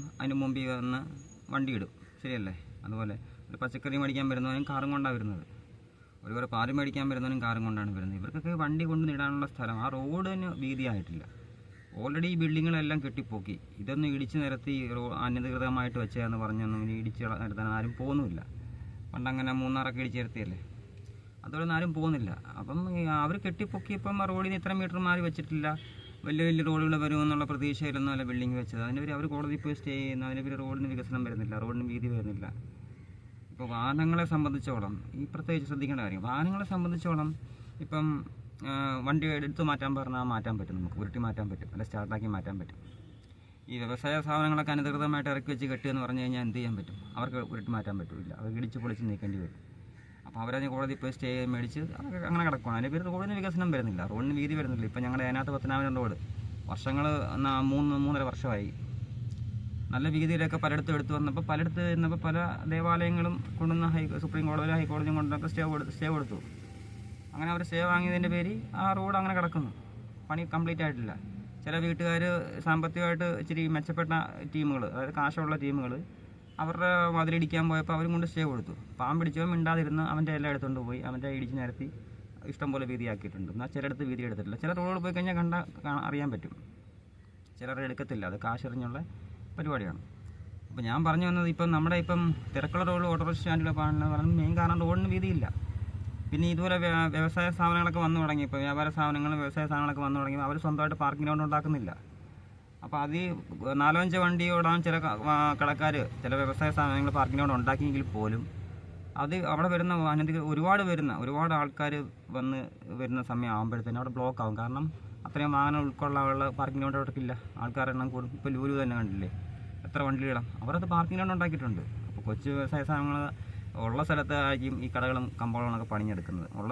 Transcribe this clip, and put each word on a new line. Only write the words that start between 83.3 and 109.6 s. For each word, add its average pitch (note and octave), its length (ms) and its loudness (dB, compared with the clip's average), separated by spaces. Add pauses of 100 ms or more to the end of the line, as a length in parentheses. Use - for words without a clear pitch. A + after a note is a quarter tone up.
എന്നാൽ B2 200 -6
ചിലയിടത്ത് C3+ 360 -2
വീതി B2 180 -4
എടുത്തിട്ടില്ല. G#2 360 -4
ചില E3+ 140 2
റോഡുകൾ F3+ 260 0
പോയി F3 140 -2
കഴിഞ്ഞാൽ F3+ 200 2
കണ്ടാൽ E3+ 240 2 (220)
കാ-, C#3+ 240 -2
അറിയാൻ C#3+ 260 0
പറ്റും, - 220 -8 (1040)
ചിലർ C3 260 -6
എടുക്കത്തില്ല, A2+ 460 -4
അത് G2+ 40 -4 (100)
കാശെറിഞ്ഞുള്ള A#2+ 520 -2 (600)
പരിപാടിയാണ്. B2 420 -2 (680)
അപ്പം B2 200 -4
ഞാൻ B2+ 100 2 (100)
പറഞ്ഞു F3 220 4
വന്നത് F3 240 4
ഇപ്പം E3+ 220 4
നമ്മുടെ E3+ 260 4
ഇപ്പം F3 180 2 (360)
തിരക്കുള്ള D#3+ 340 0
റോഡ് F3 220 2
ഓട്ടോറിക്ഷ E3 300 2
സ്റ്റാൻഡിലെ D#3+ 380 2
പാടുന്ന D3+ 340 4
പറഞ്ഞാൽ E3 260 6
മെയിൻ D#3+ 200 4
കാരണം E3+ 260 6
റോഡിന് F#3 280 4
വീതിയില്ല. F3+ 320 2 (840)
പിന്നെ D#3+ 220 4
ഇതുപോലെ F3+ 280 2
വ്യ-, E3+ 80 4 (240)
വ്യവസായ D#3+ 400 4
സ്ഥാപനങ്ങളൊക്കെ E3+ 500 4
വന്നു D#3+ 200 6
തുടങ്ങി, D3 240 4
ഇപ്പോൾ C#3 160 0
വ്യാപാര C#3+ 320 2
സ്ഥാപനങ്ങളും D3 460 2
വ്യവസായ C#3+ 280 0
സ്ഥാപനങ്ങളൊക്കെ D3 360 2
വന്നു C#3 140 2
തുടങ്ങി, C#3 180 0 (100)
അവർ D3 160 0
സ്വന്തമായിട്ട് D3+ 400 2
പാർക്കിംഗ് C#3+ 240 2
ഗ്രൗണ്ട് D3+ 180 2
ഉണ്ടാക്കുന്നില്ല. D3+ 460 2 (920)
അപ്പോൾ D3 180 -4
അത് D3 180 -2
ഈ - 20 0 (580)
നാലോ D#3 220 8
അഞ്ചോ F#3 200 4
വണ്ടി F3 220 6 (120)
ഓടാൻ E3+ 300 6
ചില E3 80 4 (100)
ക-, G#2+ 100 2 (180)
ആ, D3 40 6 (240)
കടക്കാർ, D3 340 4 (300)
ചില B2 60 0 (100)
വ്യവസായ C#3 340 2
സ്ഥാപനങ്ങൾ C#3+ 420 4
പാർക്കിംഗ് C3+ 240 4
ഗ്രൗണ്ട് C#3 180 4
ഉണ്ടാക്കിയെങ്കിൽ C3+ 540 2
പോലും G#2+ 300 0 (800)
അത് D3+ 120 0 (180)
അവിടെ E3+ 200 4